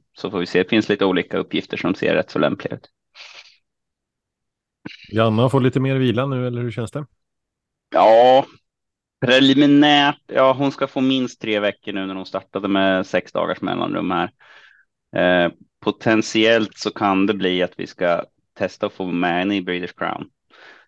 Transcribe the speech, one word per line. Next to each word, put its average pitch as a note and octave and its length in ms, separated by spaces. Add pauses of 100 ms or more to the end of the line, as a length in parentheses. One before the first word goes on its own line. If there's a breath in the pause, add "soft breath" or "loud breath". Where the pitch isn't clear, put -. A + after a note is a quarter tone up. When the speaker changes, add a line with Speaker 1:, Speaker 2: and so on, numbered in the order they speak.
(180)
Speaker 1:
så - 120
får G2+ 80
vi F2 80
se. F#2 160
Det F#2 60
finns A2 200
lite G2 160
olika F2+ 340
uppgifter - 380
som F#2 180
ser - 200
rätt D#2 160
så - 80
lämpliga - 360
ut. - 140 (2250 loud breath)
Speaker 2:
Janna A2+ 360
får C3+ 120
lite C3 200
mer C3+ 160
vila B2+ 300
nu, B2+ 200
eller A#2+ 160
hur B2 80
känns A2+ 200
det? C#3+ 160 (880)
Speaker 1:
Ja, A#2+ 520 (800 loud breath)
preliminärt. C#3+ 1000
Ja, C3 260
hon C3+ 200
ska C3+ 140
få C3+ 140
minst C3 400
tre G#2+ 200
veckor G2+ 320
nu F#2+ 140
när F#2+ 80
hon F#2+ 120
startade G2 420
med F#2+ 380
sex - 260
dagars E2+ 280
mellanrum F2+ 500
här. F2+ 200 (840 soft breath)
Eh, F2+ 360 (280)
potentiellt A2+ 1000
så G#2+ 120
kan G2 360
det A2 80
bli F#2 280
att F2 140
vi - 100
ska F2 380 (340)
testa G2+ 280
att G2+ 60
få F#2 140
med F2 320
henne G2 180
i G2 40
Breeders' F2+ 360
Crown. - 300 (600 loud breath)